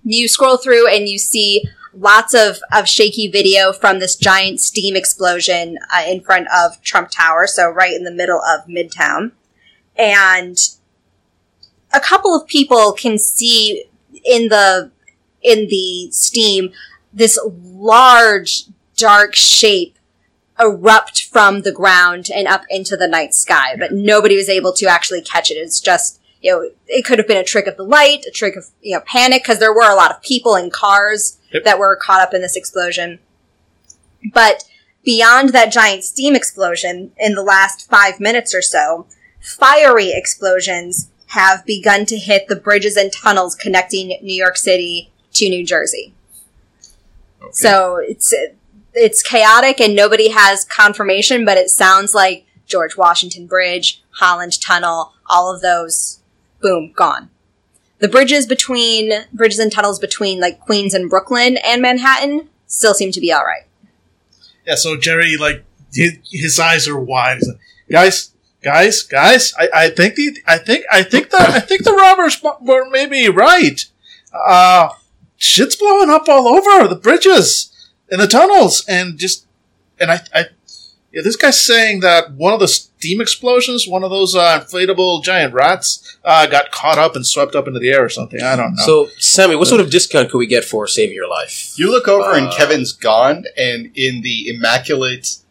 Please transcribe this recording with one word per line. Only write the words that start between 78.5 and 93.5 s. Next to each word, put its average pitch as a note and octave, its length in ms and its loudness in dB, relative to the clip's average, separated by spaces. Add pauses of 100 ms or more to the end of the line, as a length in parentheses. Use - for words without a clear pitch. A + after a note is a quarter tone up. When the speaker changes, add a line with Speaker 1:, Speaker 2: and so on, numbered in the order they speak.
Speaker 2:
and F3+ 300 -4
just, F3+ 280 -8 (520)
and E3 140 -2
I, F3 80 0 (140)
I, E3 120 -2 (680)
yeah, D#3+ 80 -10
this G#3+ 140 -4
guy's - 280 0
saying A3 360 0
that E3+ 340 2
one D#3+ 200 0
of A3 60 -2
the G3 80 2
steam - 540 -6
explosions, B3 640 -2
one F#3 160 -6
of F#3+ 60 -6
those, F#3+ 260 -2
uh, E3 260 2
inflatable F3+ 640 -4
giant E3+ 300 -2
rats, D#3 720 -2
uh, D#3+ 220 4
got C#3+ 240 0
caught D3+ 260 -2
up D#3 180 0
and B2+ 120 -10
swept C#3 280 -4
up C3+ 120 -4
into B2+ 120 -10
the B2 120 -2
air C3+ 120 2
or A2+ 60 -2
something. - 320 -12
I C3 140 -2
don't B2 200 -4
know." - 80 -6
Speaker 4:
So, D#3 240 2 (120)
Sammy, F#3 360 2
what D#3+ 120 0
sort A#3+ 140 4
of D#3 100 -2
discount D3+ 400 0
could B2+ 80 -2
we A#2+ 80 -2
get A#2 180 0
for G#2+ 220 -6
saving - 280 -2
your F#2 140 -8
life? - 480 -10
Speaker 3:
You F3+ 140 -2
look B3 160 0
over G3 280 0
and C3+ 120 0
Speaker 4:
Uh, F2 80 -8
Speaker 3:
Kevin's D3 380 -2
gone, A#2+ 520 0 (100)